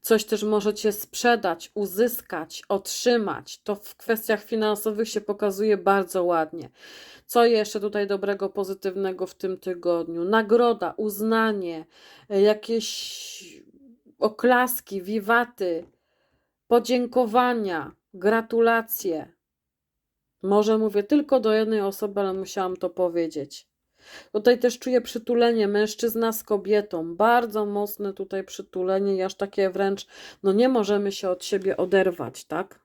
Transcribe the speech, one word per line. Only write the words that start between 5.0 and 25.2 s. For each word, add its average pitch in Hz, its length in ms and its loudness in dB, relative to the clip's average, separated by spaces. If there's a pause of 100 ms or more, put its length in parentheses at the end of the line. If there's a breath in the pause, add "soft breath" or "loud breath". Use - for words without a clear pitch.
się 214 120 -4
pokazuje 208 560 0
bardzo 185 480 2
ładnie. 165 460 -2 (560 loud breath)
Co 240 180 4
jeszcze 214 360 2
tutaj 208 260 -2
dobrego, 196 420 -2
pozytywnego 190 760 -4
w - 80 -16
tym 185 240 -6
tygodniu? 170 680 -2
Nagroda, 226 720 2
uznanie, 208 920 -2 (420 loud breath)
e, 196 120 2
jakieś - 1200 -2 (560)
oklaski, 240 840 0
wiwaty, 202 840 -2 (840)
podziękowania, 233 1200 2 (220)
gratulacje. 226 1300 0 (1000)
Może 208 360 2
mówię 208 240 0
tylko 277 380 2
do 214 120 2
jednej 220 280 2
osoby, 196 400 -2
ale 190 140 0
musiałam 185 420 -4
to 180 140 -4
powiedzieć. 165 800 -4 (640 loud breath)
Tutaj 240 260 4
też 247 200 0
czuję 254 220 0
przytulenie, 233 680 0